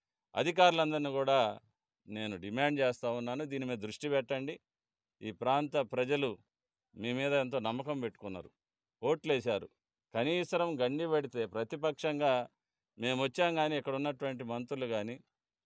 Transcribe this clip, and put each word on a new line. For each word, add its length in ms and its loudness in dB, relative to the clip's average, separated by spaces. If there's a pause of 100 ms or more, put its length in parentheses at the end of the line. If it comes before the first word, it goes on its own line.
(360)
అధికారులందరినీ 760 4
కూడా 280 4 (680)
నేను 300 -6
డిమాండ్ 420 0
చేస్తా 320 0
ఉన్నాను. 340 -4
దీని 200 -6
మీద 140 -4
దృష్టి 300 -8
పెట్టండి. 460 -2 (640)
ఈ 100 -6
ప్రాంత 460 0 (120)
ప్రజలు 400 0 (640)
మీ 180 -4
మీద 200 0
ఎంతో 260 0
నమ్మకం 420 -4
పెట్టుకున్నారు, 480 -8 (520)
ఓట్లేశారు. 640 0 (460)
కనీసం 560 0 (100)
గండి 280 0
పెడితే 380 0
ప్రతిపక్షంగా 880 0 (640)
మేము 240 0
వచ్చాం 340 2
కానీ 220 2
ఇక్కడ 180 -2
ఉన్నటువంటి 480 -4
మంత్రులు 440 -4
కానీ, 280 -2 (500)